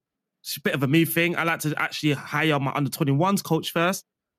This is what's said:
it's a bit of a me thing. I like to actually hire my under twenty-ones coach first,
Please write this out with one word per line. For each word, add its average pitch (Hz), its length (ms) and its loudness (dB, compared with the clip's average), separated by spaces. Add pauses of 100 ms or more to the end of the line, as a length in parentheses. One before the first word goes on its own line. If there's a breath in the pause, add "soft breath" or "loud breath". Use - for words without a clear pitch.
(440)
it's - 140 -8
a - 40 -14
bit 202 140 -2
of 131 80 0
a 139 40 2
me 160 180 6
thing. 170 320 0
I 147 60 -2
like 165 180 -2
to 151 180 -2
actually 147 340 0
hire 147 460 0
my 135 140 -2
under 139 160 0
twenty-ones 165 540 2
coach - 280 -2
first, 180 320 0 (360)